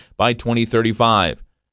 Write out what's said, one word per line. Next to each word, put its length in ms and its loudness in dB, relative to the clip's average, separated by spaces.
by 160 2
twenty 320 -2
thirty-five. 760 0